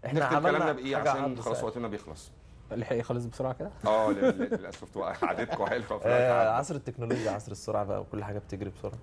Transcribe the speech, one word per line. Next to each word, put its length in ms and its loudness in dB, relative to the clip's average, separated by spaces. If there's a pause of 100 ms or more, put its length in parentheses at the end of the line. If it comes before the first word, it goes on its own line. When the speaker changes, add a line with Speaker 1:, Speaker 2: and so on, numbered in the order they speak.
Speaker 1:
إحنا 140 2
Speaker 2:
نختم 160 4
Speaker 1:
عملنا 220 6
Speaker 2:
كلامنا 140 4
بإيه؟ 240 -2
Speaker 1:
حاجة 140 2
Speaker 2:
عشان 140 2
Speaker 1:
عدد 160 -2
Speaker 2:
خلاص 40 -6 (160)
Speaker 1:
ساعات. 40 -2
Speaker 2:
وقتنا 240 -4
بيخلص. 420 -10 (420)
Speaker 3:
الحق 240 -2
يخلص 280 -2
بسرعة 280 -4
كده؟ 180 -8 (160)
Speaker 2:
آه، 240 4
لل-، 140 2
لل-، 340 2
للأسف، 260 -10 (100)
تبقى 220 -2
<laughs> 60 -2
قعدتكم 440 0
حلوة 200 0
في 80 -4
Speaker 1:
آه، 140 0
Speaker 2:
الوقت 320 6
عدى. 80 6
Speaker 1:
عصر 260 0
التكنولوجيا، 560 -2
عصر 220 -6
السرعة 320 -2
بقى، 160 -2
وكل 240 -6
حاجة 140 -6
بتجري 320 -6
بسرعة. 320 -8